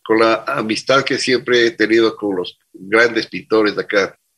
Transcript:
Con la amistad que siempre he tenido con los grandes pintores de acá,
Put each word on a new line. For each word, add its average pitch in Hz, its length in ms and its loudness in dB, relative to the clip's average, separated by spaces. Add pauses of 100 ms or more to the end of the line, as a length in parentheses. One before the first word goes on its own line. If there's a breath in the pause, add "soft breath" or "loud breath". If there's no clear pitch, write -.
Con 113 160 2
la 113 280 2
amistad 131 560 -2
que 131 140 -4
siempre 120 500 2
he 113 40 -2
tenido 110 440 2
con 101 200 -4
los 90 220 -8 (160)
grandes 110 540 -2
pintores 104 480 -2
de 95 80 -4
acá, 95 340 -2 (200)